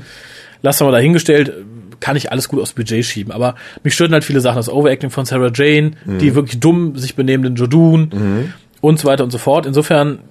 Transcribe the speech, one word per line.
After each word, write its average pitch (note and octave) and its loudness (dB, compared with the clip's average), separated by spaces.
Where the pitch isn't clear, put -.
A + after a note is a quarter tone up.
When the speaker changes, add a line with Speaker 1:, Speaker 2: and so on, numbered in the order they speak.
Speaker 1:
Lassen C#3 0
wir D3 4
mal C3 4
dahingestellt, D3 2
kann C#3 -4
ich - -4
alles B2+ -6
gut C#3 -4
aufs - -8
Budget A2+ -4
schieben, G#2 -8
aber A#2+ -4
mich C#3 0
störten E3 2
halt D3+ 4
viele C#3 0
Sachen, A#2+ 0
das A#2 -4
Overacting C3+ 0
von C3+ -6
Sarah B2+ -2
Jane, D3+ 2
Speaker 2:
Mhm. G2 -4
Speaker 1:
die C3+ 2
wirklich B2 -2
dumm E3 2
sich B2+ -10
benehmenden C3 -2
Jodun D#3 2
Speaker 2:
Mhm. G#2 -2
Speaker 1:
und D#3 4
so D3 -2
weiter C3+ 2
und B2 -4
so A#2+ -6
fort. D3+ 0
Insofern, D3 0